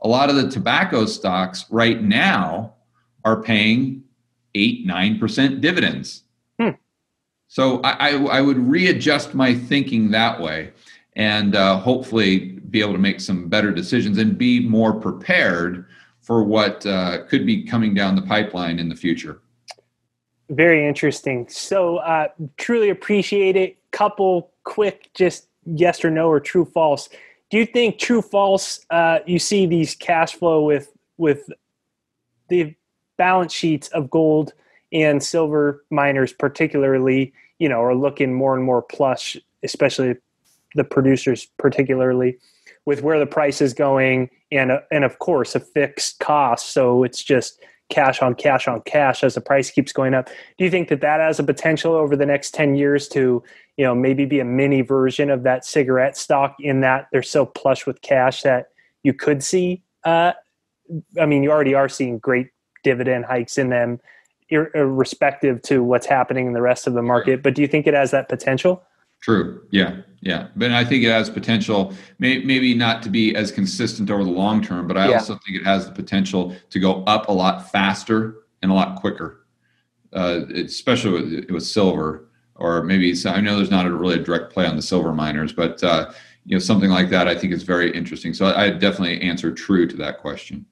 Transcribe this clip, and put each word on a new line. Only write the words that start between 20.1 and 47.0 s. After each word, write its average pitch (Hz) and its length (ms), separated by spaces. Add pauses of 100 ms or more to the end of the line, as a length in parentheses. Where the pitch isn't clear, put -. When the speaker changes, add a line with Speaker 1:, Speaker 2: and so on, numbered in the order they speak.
Speaker 2:
Very 156 380
interesting. 139 600
So, 175 500
uh, 156 300 (280)
truly 226 340
appreciate 190 680
it. 185 220 (120)
Couple 196 600 (140)
quick, - 500
just - 340 (180)
yes 170 380
or 170 60
no 160 180
or 151 120
true 170 240
false. 156 440 (420)
Do 208 80
you 226 80
think 233 320
true 233 240
false, 196 680
uh, 165 360
you 175 120
see 196 280
these 160 280
cash 165 400
flow 160 300
with, 147 280 (260)
with 147 320 (1000)
the 165 260 (420)
balance 180 360
sheets 156 360
of 147 220
gold 156 420 (400)
and 151 300
silver 147 680
miners 143 420
particularly, 135 1000 (260)
you 165 100
know, 120 140
are 123 120
looking 135 400
more 131 200
and 127 100
more 123 180
plush, - 540 (260)
especially 131 540 (580)
the 147 100
producers 135 640 (100)
particularly, 127 800 (460)
with 143 180
where 156 160
the 147 80
price 143 340
is 135 140
going 131 540 (220)
and, 131 220
uh, 139 80 (100)
and 147 140
of 123 140
course, 143 360
a 139 60
fixed - 580
cost. 139 520
So 127 340